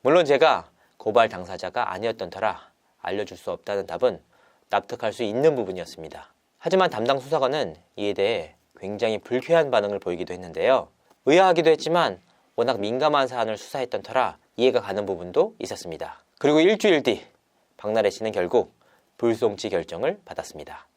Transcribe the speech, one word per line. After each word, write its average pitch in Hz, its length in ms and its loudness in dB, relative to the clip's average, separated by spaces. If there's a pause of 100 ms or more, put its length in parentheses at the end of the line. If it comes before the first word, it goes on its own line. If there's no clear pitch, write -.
물론 156 220 6
제가 139 460 4 (280)
고발 110 300 4
당사자가 92 640 -6
아니었던 110 380 -6
터라 98 380 -4 (320)
알려줄 92 360 -6
수 - 140 -10
없다는 98 360 -6
답은 87 340 -2 (500)
납득할 107 420 -4
수 120 100 -6
있는 127 320 2
부분이었습니다. 85 800 -8 (240)
하지만 185 320 2
담당 123 300 0
수사관은 135 560 -2 (200)
이에 104 160 -2
대해 98 420 -2 (240)
굉장히 104 400 -4
불쾌한 143 520 0
반응을 104 280 0
보이기도 90 360 -6
했는데요. 90 540 0 (360)
의아하기도 170 460 6
했지만 156 500 0 (360)
워낙 117 240 0
민감한 131 480 0
사안을 113 280 -4
수사했던 120 460 -8
터라 117 360 -2 (180)
이해가 123 240 4
가는 104 260 -4
부분도 95 520 -2
있었습니다. 85 640 -12 (160)
그리고 147 220 4
일주일 190 420 4
뒤 107 200 0 (540)
박나래 107 340 0
씨는 110 220 -6
결국 95 420 0 (420)
불송치 110 540 0
결정을 101 540 -4
받았습니다. - 640 -14 (100)